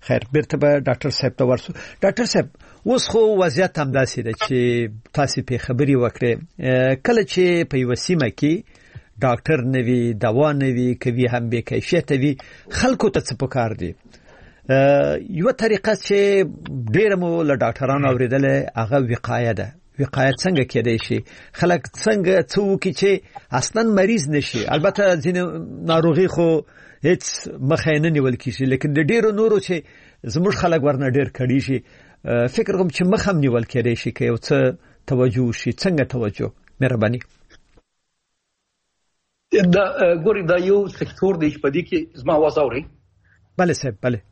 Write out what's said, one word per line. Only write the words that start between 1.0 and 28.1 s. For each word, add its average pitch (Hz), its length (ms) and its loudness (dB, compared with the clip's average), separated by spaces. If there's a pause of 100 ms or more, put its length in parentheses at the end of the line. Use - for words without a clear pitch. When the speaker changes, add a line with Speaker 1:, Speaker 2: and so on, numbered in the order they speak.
Speaker 1:
صاحب 127 240 -2
ته - 120 -2
ورسو. 123 280 -2 (300)
ډاکټر 233 220 0
صاحب، 208 220 0 (400)
اوس 240 220 0
خو 226 120 2 (160)
وضعیت 143 420 0
همداسې 135 420 0
ده 113 120 -4
چې 120 560 0 (280)
تاسې 139 220 0 (100)
پرې 123 100 -2
خبرې 135 380 2
وکړې. 120 360 0 (280)
اه، 131 340 2
کله 226 280 0
چې 175 480 0
په 147 60 -2
یوه 123 180 0
سیمه 156 340 0
کې 147 240 0 (720)
ډاکټر 131 400 0
نه 131 220 0
وي، 120 260 0
دوا 117 400 0
نه 139 240 0
وي، 123 180 0
که 123 160 -4
وي 120 220 0
هم 117 180 -2
بې 117 180 -2
کیفیته 143 500 -2
وي، 139 180 0 (340)
خلکو 240 380 0
ته 160 120 -2
څه - 160 -8
پکار 120 340 -2 (100)
دي؟ 85 140 -8 (760)
اه، 143 460 4 (240)
یوه 240 120 2
طریقه 220 420 0
چې 202 500 2 (520)
ډېره 202 200 4
مو 170 260 0
له 147 120 2
ډاکټرانو 135 580 0
اورېدلې، 131 440 2 (200)
هغه 113 220 0 (120)
وقایه 117 420 -2
ده. 98 200 -6 (280)
وقایه 135 320 0 (100)
څنګه 165 300 2
کېدای 117 340 0
شي؟ 110 120 -2 (340)
خلک 175 360 0 (160)
څنګه 196 300 2 (180)
څه - 60 0
وکړي 196 340 0
چې 190 280 2 (300)
اصلاً 131 320 -2 (120)
مریض 196 340 2
نه 147 120 0
شي؟ 131 280 -4
البته 185 480 2
ځینې 180 260 -2 (460)
ناروغي 165 380 4
خو 165 340 2 (440)
هیڅ 170 200 2 (360)
مخه 147 320 0
یې 151 80 2
نه 160 80 2
نیول 139 260 2